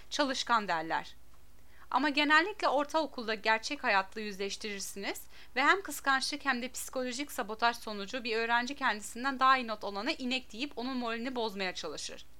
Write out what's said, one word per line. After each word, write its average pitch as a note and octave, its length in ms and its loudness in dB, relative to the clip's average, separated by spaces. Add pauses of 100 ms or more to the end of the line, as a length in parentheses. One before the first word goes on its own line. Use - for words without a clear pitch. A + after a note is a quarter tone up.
(100)
çalışkan B3 580 2
derler. D#3+ 480 -2 (760)
Ama C#4 180 4
genellikle D#4 600 6
ortaokulda C4 680 2
gerçek A3 500 2
hayatla G3+ 360 2
yüzleştirirsiniz G3+ 1000 -4 (340)
ve B3 60 4
hem F4 200 6
kıskançlık C#4 600 0
hem B3 180 2
de B3 100 -6
psikolojik B3+ 600 -4
sabotaj A#3 440 2
sonucu G#3 480 -6
bir A3 120 0
öğrenci A#3 380 0
kendisinden B3 680 -2
daha C4 160 8
iyi B3+ 100 0
not A3 180 -6
alana G3+ 280 -2
inek C4 400 -2
deyip B3+ 240 -6
onun B3+ 200 -4
moralini A#3+ 380 -2
bozmaya G3 400 -2
çalışır. - 520 -8 (140)